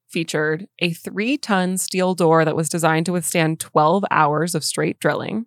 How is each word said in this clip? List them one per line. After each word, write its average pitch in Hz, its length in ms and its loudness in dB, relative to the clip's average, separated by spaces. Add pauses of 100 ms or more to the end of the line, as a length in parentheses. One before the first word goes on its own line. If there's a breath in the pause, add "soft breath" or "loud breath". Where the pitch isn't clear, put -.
featured 160 600 -2 (120)
a 175 120 -2
three-ton 190 840 -2
steel 185 380 -2
door 165 300 4
that 156 100 0
was 160 140 -2
designed 160 360 2
to 180 80 -2
withstand 165 480 0
twelve 170 500 0
hours 156 440 2
of 147 80 -4
straight 156 360 -2
drilling. 196 460 -2